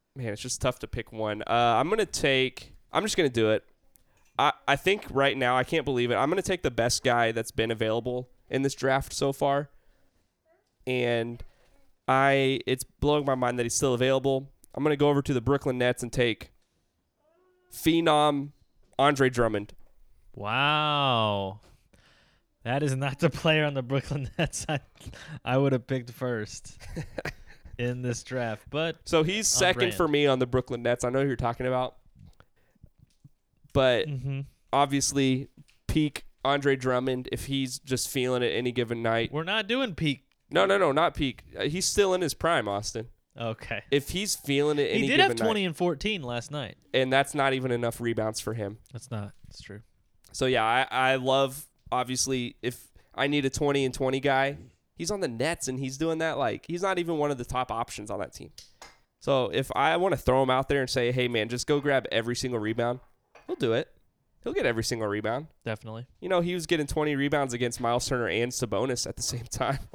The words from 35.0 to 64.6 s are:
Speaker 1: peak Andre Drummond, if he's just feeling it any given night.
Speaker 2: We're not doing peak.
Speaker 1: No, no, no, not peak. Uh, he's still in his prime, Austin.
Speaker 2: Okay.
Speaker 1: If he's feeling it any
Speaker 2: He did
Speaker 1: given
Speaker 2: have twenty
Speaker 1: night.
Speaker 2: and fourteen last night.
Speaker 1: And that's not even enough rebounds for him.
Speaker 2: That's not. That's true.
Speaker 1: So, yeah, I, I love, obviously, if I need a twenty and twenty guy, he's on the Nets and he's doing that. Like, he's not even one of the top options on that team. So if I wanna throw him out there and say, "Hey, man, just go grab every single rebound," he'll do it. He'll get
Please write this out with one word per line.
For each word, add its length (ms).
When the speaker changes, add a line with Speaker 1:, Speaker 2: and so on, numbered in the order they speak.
Speaker 1:
peak 380
Andre 320
Drummond, 560
if 140
he's 320
just 300
feeling 340
it 60
any 240
given 300
night. 300
Speaker 2:
We're 120
not 220
doing 280
peak. 300
Speaker 1:
No, 160
no, 120
no, 140
not 220
peak. 300
Uh, 60
he's 220
still 280
in 80
his 120
prime, 340
Austin. 400
Speaker 2:
Okay. 520
Speaker 1:
If 200
he's 240
feeling 440
it 100
any 140
Speaker 2:
He 60
did 100
Speaker 1:
given 120
Speaker 2:
have 60
twenty 260
Speaker 1:
night. 40
Speaker 2:
and 100
fourteen 460
last 280
night. 260
Speaker 1:
And 200
that's 220
not 180
even 180
enough 300
rebounds 400
for 140
him. 240
Speaker 2:
That's 180
not. 220
That's 160
true. 180
Speaker 1:
So, 140
yeah, 180
I, 480
I 40
love, 480
obviously, 680
if 260
I 140
need 160
a 60
twenty 340
and 100
twenty 260
guy, 360
he's 140
on 100
the 80
Nets 400
and 100
he's 200
doing 200
that. 200
Like, 280
he's 160
not 160
even 200
one 120
of 80
the 60
top 260
options 400
on 100
that 120
team. 180
So 320
if 240
I 220
wanna 180
throw 260
him 80
out 180
there 120
and 100
say, 220
"Hey, 160
man, 220
just 180
go 120
grab 300
every 240
single 240
rebound," 420
he'll 100
do 180
it. 140
He'll 100
get 140